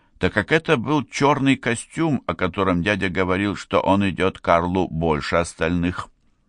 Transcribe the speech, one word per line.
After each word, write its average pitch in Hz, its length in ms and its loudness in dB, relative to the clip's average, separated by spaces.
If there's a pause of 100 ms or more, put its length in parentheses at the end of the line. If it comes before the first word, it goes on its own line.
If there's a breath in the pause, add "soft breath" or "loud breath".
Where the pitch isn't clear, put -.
(200)
так 90 140 0
как 104 180 -2
это 160 260 2
был 135 260 -2
чёрный 135 520 2
костюм, 131 720 -4
о 87 80 -2
котором 92 480 0
дядя 98 260 0
говорил, 92 460 0
что - 240 -2
он 98 280 2
идёт 92 300 -2
Карлу 90 500 2
больше 80 500 -2
остальных. 85 720 -2 (400)